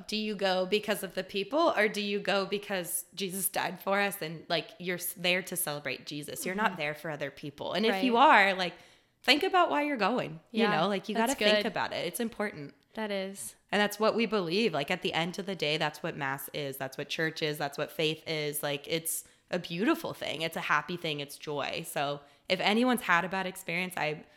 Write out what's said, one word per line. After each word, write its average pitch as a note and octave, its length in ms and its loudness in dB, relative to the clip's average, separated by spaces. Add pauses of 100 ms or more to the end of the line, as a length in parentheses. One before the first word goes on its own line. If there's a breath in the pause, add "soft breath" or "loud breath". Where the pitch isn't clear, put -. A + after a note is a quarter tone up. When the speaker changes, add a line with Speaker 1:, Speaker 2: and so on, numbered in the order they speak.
Speaker 1:
Do G#3 80 -4
you G#3+ 200 -2
go F#3 320 2
because G#3 340 0
of F#3 140 -8
the F#3 80 -2
people, A3+ 520 2
or G#3 120 6
do G#3 120 -2
you G3+ 200 -2
go F#3+ 260 0
because G3 600 -4 (100)
Jesus F#3 340 -4
died - 320 -2
for G3 180 2
us G3+ 220 0
and, D#3+ 280 -8
like, D#3+ 280 0
you're F3+ 220 -4
s-, - 180 -6
there F3+ 240 2
to F#3 140 -8
celebrate D3 500 -4
Jesus? - 400 -8
You're F3+ 80 -4
not G#3 200 0
Speaker 2:
Mm-hmm. D#3+ 80 -8
Speaker 1:
there D3 120 -2
for E3 160 -8
other C#3+ 220 -6
people. - 420 -8
And A3 140 2
if G3 160 2
you A#3+ 140 4
Speaker 2:
Right. A#3 340 10
Speaker 1:
are, - 20 0
like, F3+ 200 -2 (500 loud breath)
think C#4+ 180 6
about F4+ 300 4
why D4 100 4
you're D4 160 0
going. F#3 420 0 (120)
You A3+ 140 0
Speaker 2:
Yeah, G#3 160 4
Speaker 1:
know, F#3 60 4
like, G3 220 -2
you G3+ 60 -2
Speaker 2:
that's A#3 180 4
Speaker 1:
gotta B3 100 0
think G#3 200 6
Speaker 2:
good. A3 80 -2
Speaker 1:
about A#2+ 200 -2
it. C3+ 140 -4
It's F3 140 -4
important. G#3+ 560 -6 (180)
Speaker 2:
That G#3+ 160 -6
is. G3 460 -8 (160)
Speaker 1:
And G3+ 100 4
that's G#3 180 0
what G#3+ 160 4
we A3+ 120 4
believe. F#3 480 2
Like, D3 160 0
at F3+ 100 0
the E3+ 140 -2
end E3+ 240 -2
of F3+ 80 -6
the G3 80 -4
day, D#3 220 0
that's D3+ 260 -2
what E3 140 -6
Mass C#3 360 -4
is. C#3+ 240 -6
That's C3+ 220 -6
what C#3+ 100 -8
church D#3+ 320 -2
is. D3+ 160 0
That's D3 220 -4
what D3 120 -4
faith D#3 360 0
is. D3+ 340 -4
Like, C#3+ 260 -4
it's - 360 -4 (260 soft breath)
a F3+ 80 -2
beautiful F3 560 0
thing. - 300 -6
It's E3 140 -4
a F3 40 -2
happy E3+ 360 0
thing. D#3 220 -4
It's C#3+ 160 -8
joy. D3 540 -4
So C#3+ 300 -2 (280 loud breath)
if F3+ 120 0
anyone's A3+ 420 4
had F3 240 4
a F3 40 -8
bad F#3+ 180 -4
experience, F3+ 500 -6
I D3+ 260 -2 (140 soft breath)